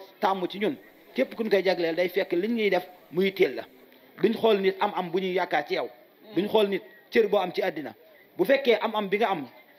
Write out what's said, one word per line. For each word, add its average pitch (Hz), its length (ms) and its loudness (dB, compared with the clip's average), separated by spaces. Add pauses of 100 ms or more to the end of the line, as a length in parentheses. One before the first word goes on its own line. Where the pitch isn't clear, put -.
(200)
tàmm 190 280 0
ci 190 100 -12
ñun, 180 180 -2 (380)
képp - 200 -2
ku 226 100 -6
ñu 220 60 -4
koy 196 140 4
jagleel 170 300 0
day 180 140 0
fekk 185 240 -2
li 180 160 0
ñuy 226 220 0
def 180 160 0 (260)
muy 185 200 2
teel 156 220 2
la. 113 80 -8 (600)
Duñ 220 120 4
xool 220 260 4
nit 190 200 0
am-am 180 300 -2
bu 170 80 -2
ñuy 185 160 -2
yaakaar 175 320 0
ci 190 80 -4
yow. 139 140 -4 (480)
Duñ 196 120 0
xool 208 200 2
nit 190 140 -4 (280)
cër 220 180 4
boo 196 120 2
am 180 120 -4
ci 202 100 -2
àddina. 156 320 -6 (420)
Bu 180 80 0
fekkee 247 360 4
am-am 214 280 -4
bi 190 100 0
nga 208 120 0
am, 151 160 -4 (320)